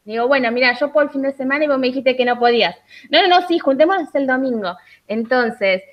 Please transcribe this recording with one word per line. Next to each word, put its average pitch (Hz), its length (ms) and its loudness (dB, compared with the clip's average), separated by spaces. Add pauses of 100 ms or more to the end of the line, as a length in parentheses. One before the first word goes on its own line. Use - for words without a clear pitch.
digo, 226 240 -4
"Bueno, 254 240 2
mira, 247 280 0
yo 294 120 -2
puedo 294 140 2
el 285 80 -10
fin 269 80 -4
de 269 120 -4
semana 269 320 -2
y - 20 -4
vos 277 100 0
me 262 100 -2
dijiste 254 280 0
que 247 100 0
no 240 140 0
podías". 233 360 2 (360)
"No, 311 100 4
no, 392 60 4
no, 359 200 4
sí, 339 120 0
juntémonos 311 560 0
el 277 100 0
domingo". 254 500 -2 (320)
Entonces, 220 840 -2